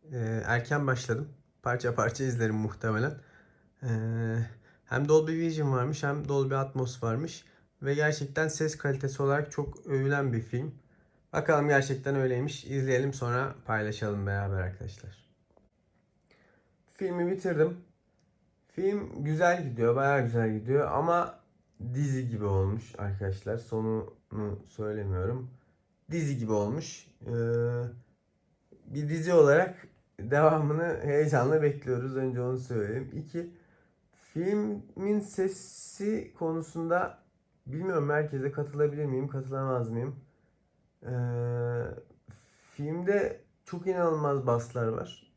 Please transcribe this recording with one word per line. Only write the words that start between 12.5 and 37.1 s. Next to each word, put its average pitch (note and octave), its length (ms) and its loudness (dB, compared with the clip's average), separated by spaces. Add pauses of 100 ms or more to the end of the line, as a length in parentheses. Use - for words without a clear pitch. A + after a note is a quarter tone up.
İzleyelim, C3 500 0
sonra B2 400 -2 (100)
paylaşalım G#2+ 640 -2
beraber G2 300 -2
arkadaşlar. F#2+ 680 -8 (1700)
Filmi F3 380 -2
bitirdim. F3 540 0 (880)
Film G3 500 -2
güzel E3+ 400 2
gidiyor, A#2+ 320 2
bayağı C#3 260 4
güzel A2+ 300 2
gidiyor A2+ 400 0
ama E3+ 420 0 (600)
dizi C3 340 0
gibi G#2+ 160 -2
olmuş G2+ 540 0
arkadaşlar. G2+ 600 -4
Sonunu G#2+ 1080 -4
söylemiyorum. G#2+ 840 -4 (600)
Dizi D3 280 -2
gibi A2 140 -2
olmuş. G#2+ 540 -2 (200)
Ee, A#2 60 -6 (1500)
bir D3 220 -4
dizi D#3+ 240 0
olarak E3 560 8 (320)
devamını D3+ 840 4
heyecanla D3 600 4
bekliyoruz. C3 540 0
Önce B2+ 240 -2
onu B2+ 180 0
söyleyeyim. A#2+ 560 -4
İki, E3+ 360 -8 (600)
filmin G#3 1080 -2
sesi - 1160 -4
konusunda E3 800 -2 (480)